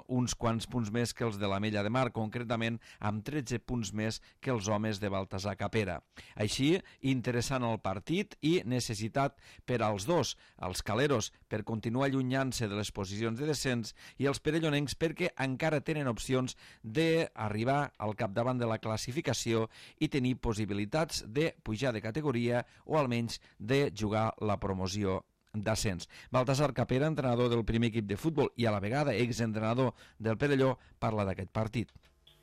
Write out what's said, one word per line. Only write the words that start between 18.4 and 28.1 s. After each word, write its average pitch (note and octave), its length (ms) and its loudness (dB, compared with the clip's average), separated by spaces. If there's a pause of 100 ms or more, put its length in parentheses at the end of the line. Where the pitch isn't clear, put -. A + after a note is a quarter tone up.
de A#2+ 80 0
la A2 160 0
classificació A2+ 880 -2 (300)
i D3+ 100 0
tenir B2+ 320 0
possibilitats G#2 880 -2
de D3 340 0
pujar A2 320 -2
de G#2+ 80 -4
categoria A#2+ 640 0 (200)
o D#3 120 0
almenys A#2+ 400 0 (220)
de C3+ 340 2
jugar G#2+ 480 0
la G#2 160 0 (140)
promoció F#2+ 480 0 (320)
d'ascens. G#2 560 -2 (240)
Baltasar C3 400 4
Capera, C3 400 2
entrenador B2 400 2
del A#2 160 2
primer A#2 240 2
equip G#2+ 160 -2
de G2 80 0